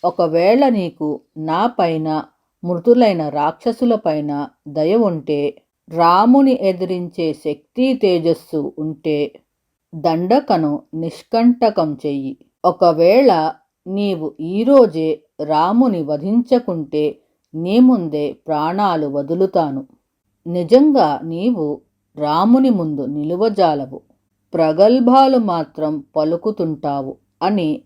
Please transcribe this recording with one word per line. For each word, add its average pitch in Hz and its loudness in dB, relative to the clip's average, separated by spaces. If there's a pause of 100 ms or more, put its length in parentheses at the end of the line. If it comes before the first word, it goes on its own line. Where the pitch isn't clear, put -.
ఒకవేళ 180 2
నీకు 165 -4 (160)
నాపైన 160 -4 (400)
మృతులైన 175 0
రాక్షసులపైన 151 -4 (200)
దయ 156 -2
ఉంటే, 151 -2 (280)
రాముని 220 4
ఎదిరించే 180 -4
శక్తి 196 -4
తేజస్సు 165 -2
ఉంటే 151 -4 (640)
దండకను 170 0 (120)
నిష్కంటకం 208 0
చెయ్యి. 139 -6 (280)
ఒకవేళ 175 4 (360)
నీవు 190 -6
ఈరోజే 180 2 (200)
రాముని 175 0
వధించకుంటే 160 -2 (380)
నీ 180 0
ముందే 170 2 (160)
ప్రాణాలు 160 -2
వదులుతాను. 147 -2 (600)
నిజంగా 180 4
నీవు 165 -4 (360)
రాముని 196 2
ముందు 156 -2
నిలువజాలవు, 156 -2 (520)
ప్రగల్భాలు 240 4
మాత్రం 156 -4 (120)
పలుకుతుంటావు" 156 -4 (240)
అని 175 -2